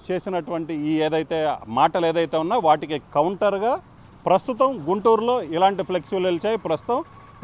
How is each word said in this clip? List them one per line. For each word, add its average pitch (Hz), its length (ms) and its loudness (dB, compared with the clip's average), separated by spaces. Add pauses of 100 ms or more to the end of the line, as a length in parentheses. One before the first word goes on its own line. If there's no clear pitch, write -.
(100)
చేసినటువంటి 170 640 -4
ఈ 156 260 -2
ఏదైతే 156 560 -2 (120)
మాటలు 165 380 2
ఏదైతే 165 300 0
ఉన్నా 175 220 0
వాటికి 156 440 2 (120)
కౌంటర్గా 202 680 0 (460)
ప్రస్తుతం 214 640 0
గుంటూరులో 226 520 2
ఇలాంటి 180 400 2
ఫ్లెక్సీలు 185 420 -4
వెలిచాయి. 185 320 0
ప్రస్తుతం 226 480 -2 (400)